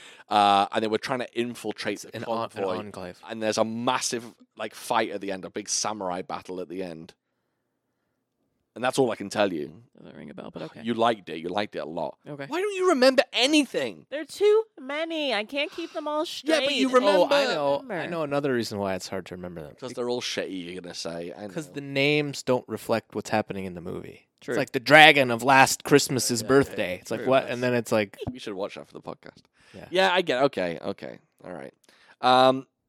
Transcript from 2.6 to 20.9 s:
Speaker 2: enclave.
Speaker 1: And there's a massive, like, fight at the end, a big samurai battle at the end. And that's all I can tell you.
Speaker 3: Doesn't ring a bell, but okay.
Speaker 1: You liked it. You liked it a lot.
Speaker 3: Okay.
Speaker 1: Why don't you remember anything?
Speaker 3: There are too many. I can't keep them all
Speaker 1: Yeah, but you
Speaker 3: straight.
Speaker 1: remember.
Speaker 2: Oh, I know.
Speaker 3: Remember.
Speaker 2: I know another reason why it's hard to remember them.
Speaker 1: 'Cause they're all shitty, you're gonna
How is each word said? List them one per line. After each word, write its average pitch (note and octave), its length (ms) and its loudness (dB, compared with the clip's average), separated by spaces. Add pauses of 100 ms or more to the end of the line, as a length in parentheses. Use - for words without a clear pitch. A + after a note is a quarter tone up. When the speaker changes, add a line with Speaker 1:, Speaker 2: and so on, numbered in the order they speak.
Speaker 2:
enclave. G2 400 -12 (100)
Speaker 1:
And A2+ 120 -8
there's A2 160 2
a A2 60 4
massive, A#2+ 600 -2 (320)
like, G#2+ 180 -10
fight A2+ 360 -2
at G2 100 -8
the G2 100 -6
end, F#2+ 140 -8
a G2+ 40 -10
big G2+ 200 -10
samurai F#2+ 520 -4
battle F#2 380 -10
at F2+ 80 -8
the F#2 160 -8
end. E2 300 -14 (1600)
And A2 80 -12
that's B2+ 160 0
all B2+ 100 4
I G#2 60 -2
can G2+ 140 -8
tell G#2 240 2
you. D2 180 -6 (260)
Speaker 3:
Doesn't E2 200 -20
ring D2+ 120 -16
a D2 40 -16
bell, - 180 -16
but E2 120 -12
okay. - 200 -16
Speaker 1:
You A2+ 120 -4
liked A2 340 0
it. D#2+ 80 -8
You E2 100 -8
liked G#2 300 -4
it - 20 -6
a D2 60 -6
lot. D#2+ 320 -6 (100)
Speaker 3:
Okay. C#3 180 -12
Speaker 1:
Why C#4+ 140 -6
don't G4+ 160 -4
you F#4 140 2
remember B3+ 420 4
anything? G#3 800 0
Speaker 3:
There C#4 100 -8
are D#4+ 60 -8
too G#4 380 4 (140)
many. D4+ 560 -4
I G#3 120 -2
can't C#4 260 -4
keep E4 220 -10
them D4+ 160 -6
all D4+ 160 -2 (180)
Speaker 1:
Yeah, D4+ 160 2
but C#4 160 0
you C4 140 2
Speaker 3:
straight. B3+ 160 6
Speaker 1:
remember. - 280 4
Speaker 2:
Oh, - 20 6
I C#4+ 100 4
know. C#3+ 340 0
Speaker 3:
Remember. C4 140 -10 (100)
Speaker 2:
I B2+ 40 -6
know E3 160 -4
another C#3+ 300 0
reason A2+ 240 -2
why G2 180 0
it's F#2 120 -8
hard F#2+ 200 -8
to F2+ 80 -12
remember F2+ 260 -10
them. C#2+ 180 -14
Speaker 1:
'Cause B2 140 -10
they're B2 160 -4
all B2 100 -2
shitty, F#2 540 -6
you're F2+ 80 -10
gonna F2 120 -12